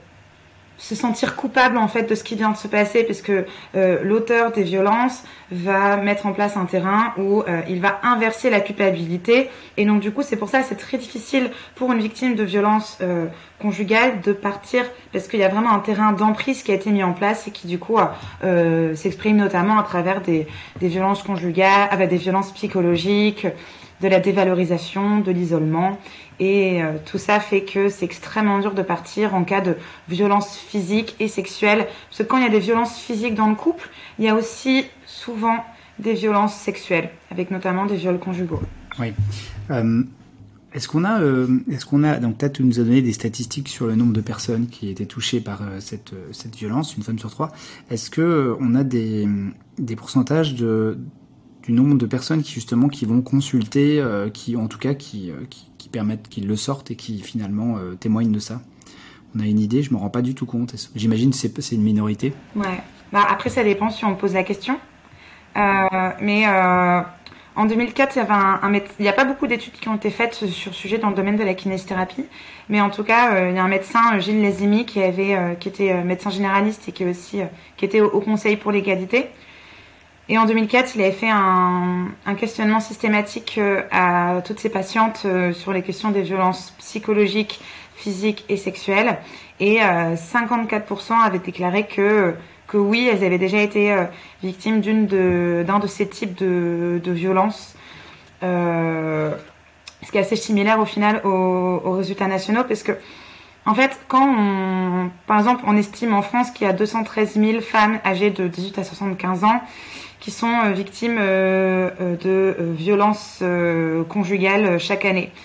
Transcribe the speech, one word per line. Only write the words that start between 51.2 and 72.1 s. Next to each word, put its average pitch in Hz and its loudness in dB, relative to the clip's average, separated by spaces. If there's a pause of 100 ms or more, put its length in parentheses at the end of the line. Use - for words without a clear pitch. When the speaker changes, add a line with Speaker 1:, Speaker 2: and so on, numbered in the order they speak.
Speaker 2:
du 117 -2
nombre 135 6
de 120 4
personnes 131 -2
qui, - -8
justement, 123 2
qui 139 -2
vont 120 2
consulter, 139 2
euh, 107 -2
qui, 117 -6
en 113 -2
tout - -10
cas, 135 -2
qui, 101 -10
euh, 73 -12
qui, - -20
qui - -20
permettent, 110 -4
qui - -10
le 104 -2
sortent 139 -6
et 117 -8
qui, 107 -10
finalement, 107 -4
euh, 92 -8
témoignent 113 0
de 104 0
ça ? 117 -10 (760)
On 107 -2
a 107 -2
une 107 2
idée, 117 2
je 135 -2
me 113 0
rends 98 -4
pas 123 -2
du 131 -2
tout 131 -6
compte. 120 -6
Est-ce, - -14
j'imagine 113 2
que - 0
c'est, - -4
c'est - -4
une 107 2
minorité. 107 0 (220)
Speaker 1:
Ouais. 185 -4 (320)
Bah, 202 6
après, - 0
ça 240 0
dépend 208 2
si - -8
on 196 0
pose 190 0
la 185 2
question. 202 -4 (800)
Euh, 101 0 (600)
mais, 208 2
euh, 185 4 (560)
en 214 2
deux 220 2
mille 240 0
quatre, 277 0
il - 2
y 233 2
avait 202 0
un, 196 4
un 196 0
méde-, 202 2 (160)
il 208 0
y 202 4
a 196 2
pas 262 2
beaucoup 269 -2
d'études 226 -4
qui - -10
ont 220 -2
été 214 -2
faites 233 -2
sur 208 -4
ce 180 -8
sujet 202 -4
dans 214 0
le 190 -2
domaine 196 0
de 214 0
la 185 0
kinésithérapie. 190 -4 (440)